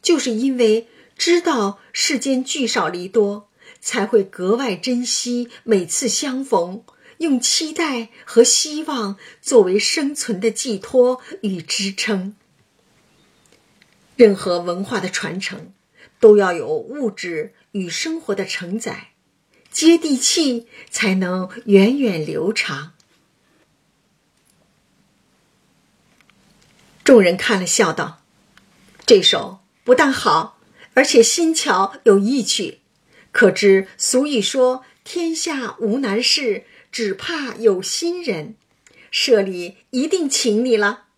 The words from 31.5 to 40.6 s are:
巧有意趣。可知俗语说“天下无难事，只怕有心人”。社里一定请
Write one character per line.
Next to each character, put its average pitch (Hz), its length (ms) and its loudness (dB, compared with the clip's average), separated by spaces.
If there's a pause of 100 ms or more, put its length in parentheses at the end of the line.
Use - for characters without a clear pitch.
巧 196 520 -2
有 202 160 6
意 233 240 0
趣。 - 380 -6 (500)
可 - 180 4
知 196 380 4 (100)
俗 269 300 0
语 277 120 -2
说 254 440 0 (200)
“天 330 320 -4
下 277 440 -6
无 226 180 -2
难 233 240 -2
事， 247 440 -2 (260)
只 208 240 -4
怕 285 400 -8
有 196 260 2
心 339 400 -6
人”。 202 340 -6 (540)
社 220 320 2
里 185 360 -8 (140)
一 262 160 -2
定 320 220 -2
请 226 340 0